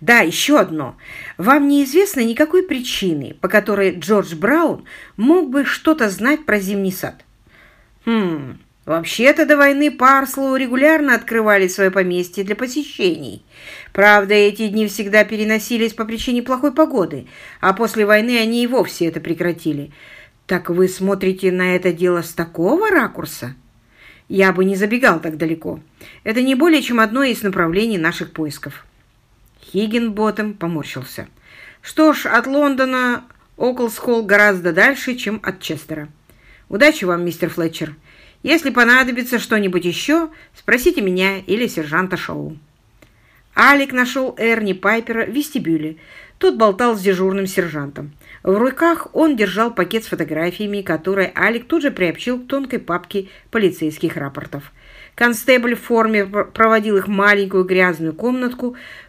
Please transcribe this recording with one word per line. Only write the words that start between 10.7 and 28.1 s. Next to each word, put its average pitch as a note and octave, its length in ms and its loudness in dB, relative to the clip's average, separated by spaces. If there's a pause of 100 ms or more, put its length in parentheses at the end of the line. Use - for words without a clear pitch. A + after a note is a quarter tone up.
открывали G#3+ 540 2
своё F#3+ 240 0
поместье F3+ 500 -2
для G3+ 140 -4
посещений. F#3 880 -4 (480)
Правда, G3+ 420 6
эти G#3 320 2
дни G#3+ 220 -2
всегда G3+ 340 2
переносились A3 720 -2
по A3+ 100 -6
причине A3+ 380 -4
плохой B3+ 300 -2
погоды, F3+ 560 0 (320)
а F#3 140 2
после A3 300 0
войны A3 360 2
они A#3 240 0
и - 20 0
вовсе G#3 400 -2
это D#3+ 140 -6
прекратили. E3 720 -4 (560)
Так F3+ 200 -4
вы F3+ 200 2
смотрите F#3+ 640 -2
на F#3 240 0
это F3+ 160 0
дело F3 300 0
с E3 100 -12
такого G3 580 0
ракурса?» E3+ 640 -2 (760)
«Я F#3+ 220 4
бы F#3 100 2
не G3 120 0
забегал G#3 440 2
так D#3+ 160 -8
далеко. D#3+ 440 -6 (440)
Это A3 160 -2
не B3+ 140 2
более D4+ 260 4
чем A#3+ 200 0
одно A3+ 220 2
из B3+ 200 0
направлений F#3+ 560 0
наших E3 340 -4